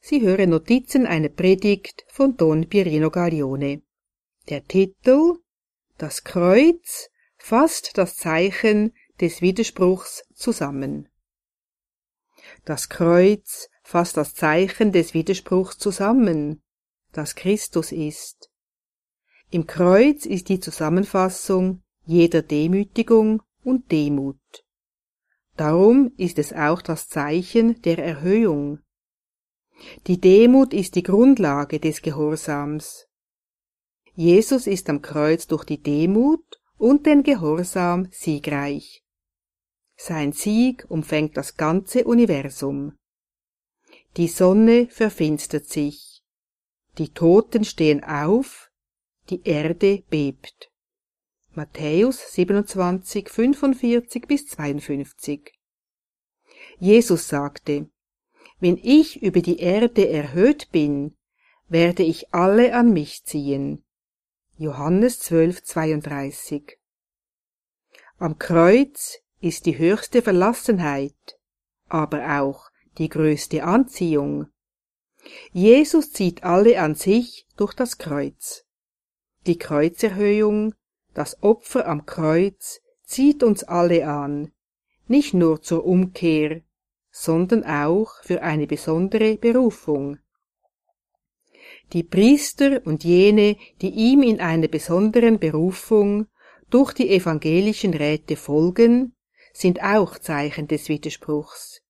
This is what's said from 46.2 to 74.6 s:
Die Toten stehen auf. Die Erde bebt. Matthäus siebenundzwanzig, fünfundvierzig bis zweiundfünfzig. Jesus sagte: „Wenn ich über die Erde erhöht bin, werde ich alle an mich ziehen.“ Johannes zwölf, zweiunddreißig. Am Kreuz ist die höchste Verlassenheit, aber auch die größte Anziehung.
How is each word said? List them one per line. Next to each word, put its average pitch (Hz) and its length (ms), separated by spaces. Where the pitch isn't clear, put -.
Die 156 160
Toten 208 500
stehen 151 400
auf. 160 640
Die 180 180
Erde 170 600
bebt. - 600
Matthäus 160 800
siebenundzwanzig, 190 960
fünfundvierzig 247 960
bis 285 200
zweiundfünfzig. 143 1080
Jesus 196 500
sagte: 143 600
„Wenn 180 180
ich 294 460
über 185 180
die 170 180
Erde 208 500
erhöht 160 640
bin, 147 440
werde 170 340
ich 165 320
alle 208 400
an 240 180
mich 151 320
ziehen.“ 139 600
Johannes 160 640
zwölf, 165 420
zweiunddreißig. 147 1160
Am 160 200
Kreuz 180 800
ist - 260
die 143 120
höchste 214 440
Verlassenheit, 180 1160
aber 147 520
auch 139 300
die 156 100
größte 156 560
Anziehung. 156 840